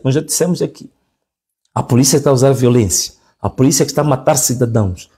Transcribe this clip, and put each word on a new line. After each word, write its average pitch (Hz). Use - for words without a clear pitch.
nós 131
já 151
dissemos 160
aqui, -
a -
polícia 135
está 143
a -
usar 135
violência, 120
a 104
polícia 139
que 135
está 147
a -
matar 143
cidadãos, 117